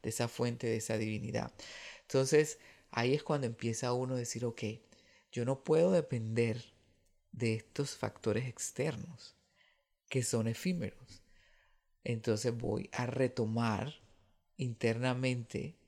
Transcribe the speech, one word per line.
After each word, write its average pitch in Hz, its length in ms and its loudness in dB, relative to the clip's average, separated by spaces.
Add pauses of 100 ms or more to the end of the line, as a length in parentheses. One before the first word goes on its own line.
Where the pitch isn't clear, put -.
de 120 60 -2
esa 120 180 0
fuente, 120 400 -2
de 113 100 2
esa 113 200 -2
divinidad. 113 560 -2 (480)
Entonces, 147 580 4 (320)
ahí 123 220 2
es 151 100 0
cuando 139 240 0
empieza 117 460 -2
uno 127 220 0
a 123 40 -2
decir, 120 260 -4
"Ok, - 180 -4 (680)
yo 120 140 -2
no 135 180 -2
puedo 165 280 6
depender 117 720 2 (680)
de 113 240 2
estos - 400 -6
factores 110 520 -2
externos, - 880 -6 (720)
que 127 140 0
son 113 240 2
efímeros. - 760 -4 (800)
Entonces 113 540 2
voy - 360 -2
a 123 140 0
retomar 117 840 2 (640)
internamente 127 1160 0 (120)